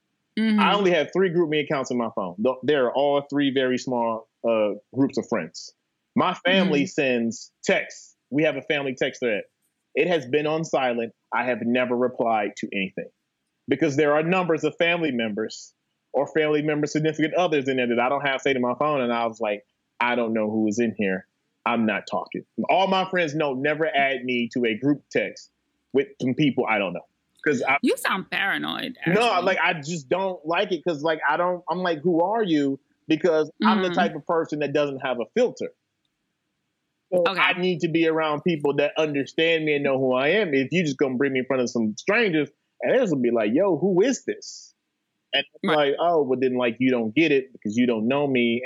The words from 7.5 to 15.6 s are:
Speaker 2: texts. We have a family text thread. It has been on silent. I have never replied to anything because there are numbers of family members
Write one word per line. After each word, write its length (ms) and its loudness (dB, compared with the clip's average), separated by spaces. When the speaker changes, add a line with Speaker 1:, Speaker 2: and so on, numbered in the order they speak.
Speaker 2:
texts. 500 -2
We 140 0
have 120 0
a 60 -10
family 340 -4
text 240 -4
thread. 220 0
It 140 2
has 180 0
been 200 0
on 180 0
silent. 500 -2
I 100 0
have 180 -2
never 340 0
replied 600 0
to 140 -8
anything 360 -6
because 300 0
there 180 4
are 80 2
numbers 420 0
of 120 -2
family 340 0
members 640 -4